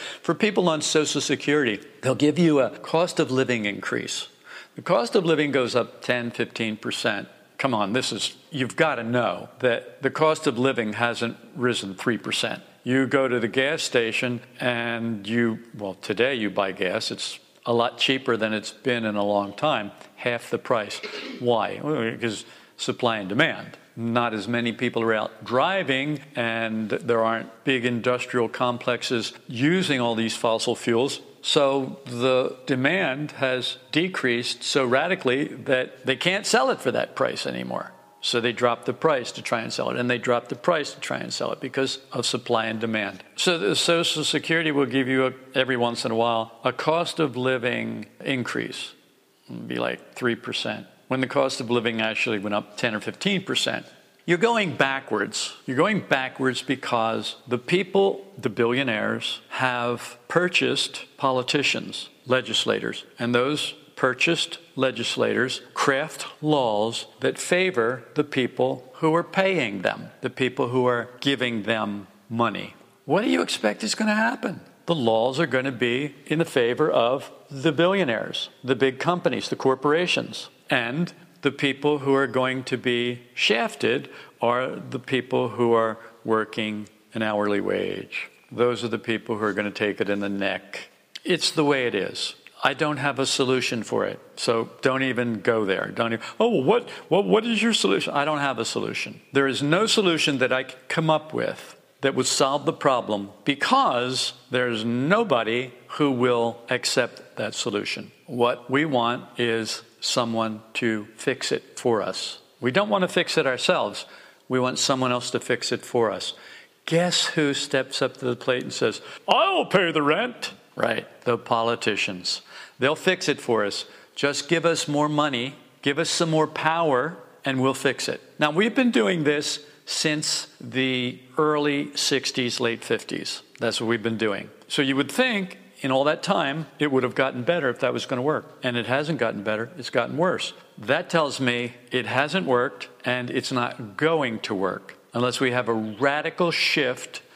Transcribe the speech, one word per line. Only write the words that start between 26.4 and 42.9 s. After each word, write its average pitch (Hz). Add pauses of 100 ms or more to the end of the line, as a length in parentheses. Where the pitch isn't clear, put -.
there 117
aren't 113 (140)
big 127
industrial 120
complexes 120 (140)
using 147
all 117
these 113
fossil 113
fuels. 123 (200)
So 135
the 127
demand 147
has 127 (160)
decreased 131
so 139
radically 143
that 127
they 131
can't 190
sell 262
it 202
for 131
that 117
price -
anymore. 62 (300)
So -
they 117
drop 117
the 123
price 131
to 123
try 117
and 117
sell 123
it, 123
and 123
they 123
drop 120
the 143
price 151
to -
try -
and -
sell -
it -
because 135 (140)
of 123
supply 117
and 113
demand. 107 (140)